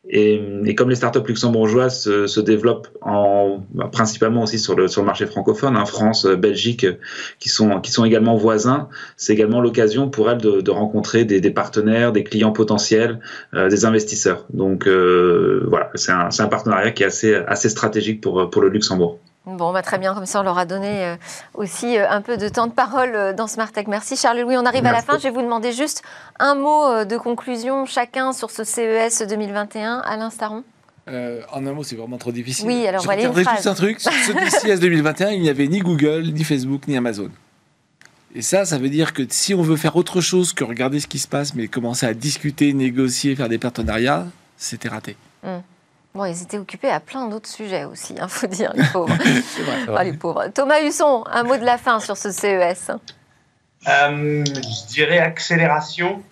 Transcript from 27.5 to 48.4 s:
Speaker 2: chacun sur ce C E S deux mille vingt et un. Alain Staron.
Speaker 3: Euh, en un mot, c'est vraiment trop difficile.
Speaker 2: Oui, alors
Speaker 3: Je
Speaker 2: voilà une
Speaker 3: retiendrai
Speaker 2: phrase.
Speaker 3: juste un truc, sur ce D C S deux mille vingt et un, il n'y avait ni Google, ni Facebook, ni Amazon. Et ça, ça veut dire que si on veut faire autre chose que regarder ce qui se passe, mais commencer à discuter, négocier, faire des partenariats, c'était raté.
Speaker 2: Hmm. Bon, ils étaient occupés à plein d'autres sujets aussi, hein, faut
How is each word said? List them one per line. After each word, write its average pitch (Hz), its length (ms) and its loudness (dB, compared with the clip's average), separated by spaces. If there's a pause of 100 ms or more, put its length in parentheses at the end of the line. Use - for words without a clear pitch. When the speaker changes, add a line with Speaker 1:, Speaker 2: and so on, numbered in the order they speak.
Speaker 2:
chacun 262 480 -4
sur 233 160 -8
ce - 140 -10
C 220 180 -4
E 226 140 0
S 226 260 0
deux 208 140 -4
mille 208 180 -6
vingt 208 220 -6
et 214 80 -6
un. 233 160 -4
Alain 220 320 -6
Staron. 220 320 -8 (460)
Speaker 3:
Euh, 123 320 -8 (100)
en 135 160 -8
un 139 60 -8
mot, 151 100 -10
c'est 131 120 -12
vraiment 117 220 -12
trop 120 140 -8
difficile. 123 340 -6
Speaker 2:
Oui, 240 220 0
alors 185 140 0
Speaker 3:
Je 175 40 -6
Speaker 2:
voilà 196 160 0
une 247 60 2
Speaker 3:
retiendrai 180 160 2
Speaker 2:
phrase. 220 140 2
Speaker 3:
juste 202 100 -2
un 202 80 0
truc, 202 260 0
sur - 100 0
ce 277 200 0
D 349 180 0
C 214 220 2
S 190 80 4
deux 180 100 4
mille 160 140 4
vingt 151 180 0
et 185 40 2
un, 208 40 0
il 202 120 -2
n'y 165 80 4
avait 143 180 2
ni 170 100 0
Google, 160 460 2 (100)
ni 156 100 -2
Facebook, 139 440 -2
ni 143 100 -2
Amazon. 104 320 -4 (1040)
Et 123 80 -10
ça, 190 240 2
ça 165 140 -2
veut 131 100 0
dire 151 240 0
que - 160 -4
si - 240 -2
on 185 80 2
veut 160 140 2
faire 156 200 -2
autre 175 260 0
chose 180 320 0
que - 100 -4
regarder 127 360 -2
ce 143 60 -6
qui - 140 -8
se - 80 -6
passe, 143 260 -4
mais 117 140 -6
commencer 123 400 -4
à 113 80 -2
discuter, 143 580 0
négocier, 131 640 0
faire 135 120 -4
des 113 120 -2
partenariats, 123 640 -2 (320)
c'était - 320 -10
raté. 104 280 -12 (260)
Speaker 2:
Hmm. 180 160 -10 (560)
Bon, 196 80 -6
ils 175 180 -6
étaient 180 160 -10
occupés 202 320 -6
à 156 120 -2
plein 262 260 -10
d'autres 214 220 -10
sujets 190 340 -8
aussi, - 380 -14
hein, 180 80 -8
faut - 180 -6